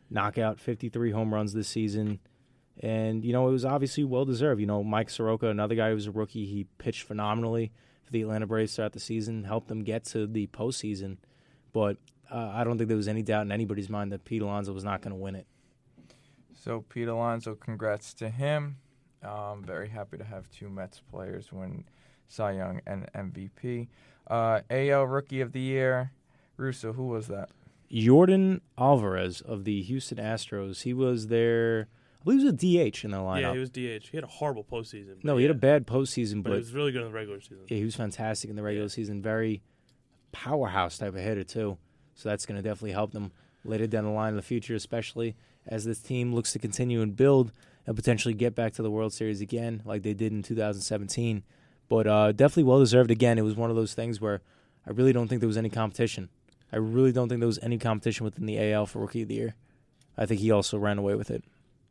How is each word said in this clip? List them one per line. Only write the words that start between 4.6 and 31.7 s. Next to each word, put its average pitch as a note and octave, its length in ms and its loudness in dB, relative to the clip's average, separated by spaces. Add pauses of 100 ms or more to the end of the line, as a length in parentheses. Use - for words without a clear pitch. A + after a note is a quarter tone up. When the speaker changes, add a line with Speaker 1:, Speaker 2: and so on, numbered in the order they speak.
Speaker 1:
You G#2 40 0
know, G#2 180 0
Mike G#2+ 260 0
Soroka, A2+ 400 -2
another G#2 260 0
guy A2 140 2
who A2 60 2
was G#2 120 -4
a G#2 40 -8
rookie, G#2+ 340 -6
he G2+ 180 -6 (140)
pitched - 260 -8
phenomenally A2+ 680 -2 (320)
for - 80 -16
the A2+ 80 0
Atlanta G#2+ 260 -4
Braves A2 260 0
throughout G#2+ 200 -4
the - 80 -14
season, A2+ 420 -6
helped G#2+ 240 -4
them A2 160 -6
get A2 220 -4
to A2 200 -2
the G#2+ 220 -4
postseason. G2+ 680 -6 (560)
But, G2+ 240 0 (340)
uh, A2+ 220 -6
I A#2+ 100 -2
don't A#2 140 0
think A2+ 100 0
there A2 100 2
was G#2 120 -2
any A2 120 -2
doubt G#2+ 240 0
in G2+ 60 -4
anybody's G2+ 380 -4
mind G#2 240 -4
that G2 100 -10
Pete A2+ 180 -4
Alonso G2+ 320 -4
was F#2+ 120 -8
not G2 160 -4
gonna G2 160 -10
win F#2+ 180 -8
it. F#2 100 -14 (1080)
Speaker 2:
So, A#2 340 -10
Pete A#2 220 -8
Alonso, A#2 460 -4
congrats G#2+ 600 -6
to A2+ 140 -8
him. C#3+ 480 -4 (460)
Um, G#2 400 -10
very F#2+ 260 -8
happy G#2 280 -12
to A2 60 -14
have G2 260 -14
two G#2 200 -18
Mets F#2+ 320 -14
players F#2+ 500 -12
win F#2+ 320 -12 (440)
Cy G#2 260 -4
Young F#2 320 -6
and F#2+ 280 -10
M G2 180 -8
V F#2+ 240 -12
P. A#2+ 340 -8 (380)
Uh, A2+ 420 2
A C3+ 200 0
L C#3 160 4
Rookie C3+ 360 -4
of B2 100 -4
the C3 100 -6
Year, C3 500 0 (460)
Russo, B2+ 360 -6
who C3 140 -6
was A2+ 200 -6
that? G2 220 -8 (420)
Speaker 1:
Yordan F3+ 680 8 (160)
Alvarez G2 640 4
of G#2 240 -8
the G2+ 160 0
Houston B2+ 360 -6
Astros. G#2+ 640 -6
He B2 100 -4
was B2 340 0
their, A#2 600 2 (340)